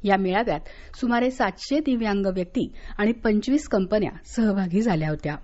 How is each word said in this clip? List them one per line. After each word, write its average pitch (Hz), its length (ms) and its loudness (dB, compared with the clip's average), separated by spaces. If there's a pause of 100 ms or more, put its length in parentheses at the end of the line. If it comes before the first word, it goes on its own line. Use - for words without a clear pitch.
या 196 140 4
मेळाव्यात 190 420 0 (380)
सुमारे 240 340 2
सातशे 269 480 -2
दिव्यांग 226 460 0
व्यक्ती 185 460 -2 (260)
आणि 208 140 2
पंचवीस 226 560 2
कंपन्या 196 440 2 (140)
सहभागी 196 560 2
झाल्या 165 280 0
होत्या. 151 340 -4